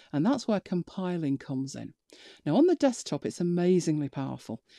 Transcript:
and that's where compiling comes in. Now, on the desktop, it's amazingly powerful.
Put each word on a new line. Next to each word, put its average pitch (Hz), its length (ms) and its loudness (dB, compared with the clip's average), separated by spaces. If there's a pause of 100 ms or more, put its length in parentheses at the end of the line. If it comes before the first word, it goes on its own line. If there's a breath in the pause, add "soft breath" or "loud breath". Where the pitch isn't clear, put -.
(140)
and 147 100 0
that's 233 240 0
where 208 120 0
compiling 175 800 -4
comes 135 360 -8
in. 117 180 -12 (520 loud breath)
Now, 147 100 2
on 302 120 6
the 349 80 4
desktop, 240 500 0
it's 110 160 -4
amazingly 175 680 2
powerful. 131 520 -8 (180 soft breath)